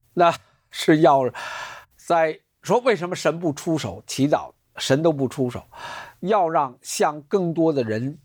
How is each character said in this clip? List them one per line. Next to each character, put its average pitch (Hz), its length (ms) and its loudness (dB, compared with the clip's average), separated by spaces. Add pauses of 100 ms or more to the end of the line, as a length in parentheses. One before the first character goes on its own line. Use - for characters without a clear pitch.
(140)
那 170 200 4 (360)
是 156 320 4
要 143 220 6 (760)
在 160 420 0 (220)
说 208 180 2
为 240 160 2
什 175 140 -6
么 185 60 -6
神 160 240 -2
不 170 120 -2
出 160 260 -4
手， 95 280 -8
祈 - 220 0
祷 147 260 -2 (240)
神 139 240 0
都 165 100 4
不 135 160 -2
出 127 220 -2
手， - 180 -12 (520)
要 185 280 0
让 147 340 -2
向 151 420 -2
更 175 300 -2
多 160 200 2
的 139 100 0
人 113 420 -4